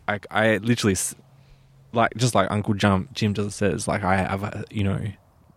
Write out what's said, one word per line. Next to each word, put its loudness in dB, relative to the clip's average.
I, -2
I 4
literally, 2
s-, -4
like, 2
just 0
like 2
Uncle 0
Jim, 2
Jim 0
does -4
says, 0
like, -2
"I 2
have -2
a, -8
you -4
know, 0